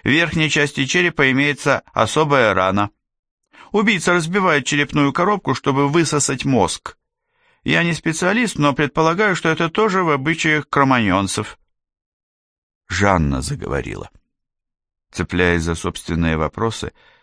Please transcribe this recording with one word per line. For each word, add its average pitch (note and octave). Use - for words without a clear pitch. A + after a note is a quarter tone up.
В G#2+
верхней D#3
части C#3+
черепа D#3+
имеется C#3
особая B2+
рана. F#2+
Убийца G3+
разбивает E3+
черепную C#3+
коробку, F3+
чтобы C#3+
высосать C#3+
мозг. A#2
Я E3
не E3+
специалист, F#3
но D3
предполагаю, D#3+
что E3
это E3
тоже F#3+
в E3
обычаях D3+
кроманьонцев". A2
Жанна F2
заговорила. B1+
Цепляясь F2
за E2+
собственные E2
вопросы, G2+